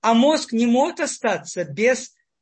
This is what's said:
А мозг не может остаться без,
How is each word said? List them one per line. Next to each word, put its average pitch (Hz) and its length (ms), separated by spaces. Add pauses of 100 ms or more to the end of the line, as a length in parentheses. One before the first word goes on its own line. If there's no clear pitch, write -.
А 226 120
мозг 269 400
не 233 140
может 285 340
остаться 202 640
без, 226 480 (280)